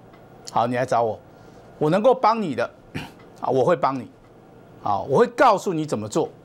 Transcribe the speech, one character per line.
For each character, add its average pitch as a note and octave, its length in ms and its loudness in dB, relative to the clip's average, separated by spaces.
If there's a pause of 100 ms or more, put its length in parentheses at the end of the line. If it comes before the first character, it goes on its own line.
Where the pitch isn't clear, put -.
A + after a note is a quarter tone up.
(500)
好， A#2 160 0
你 B2 80 -4
来 B2 100 0
找 A#2+ 200 0
我， G#2+ 120 -4 (600)
我 D3+ 100 0
能 F#3+ 140 0
够 B3 100 4
帮 A3+ 300 2
你 D3 140 -4
的， A2+ 120 -2 (340)
<clears throat> - 380 -20
啊， - 80 -6
我 C3 160 2
会 E3+ 120 2
帮 C3+ 200 -2
你， A2+ 140 -12 (720)
好， G2 260 -2
我 C#3 120 4
会 A#3+ 80 4
告 A#3+ 280 4
诉 F#3 160 -4
你 D#3 140 -4
怎 D3+ 100 -4
么 G#2+ 120 -8
做， D3 200 -2 (160)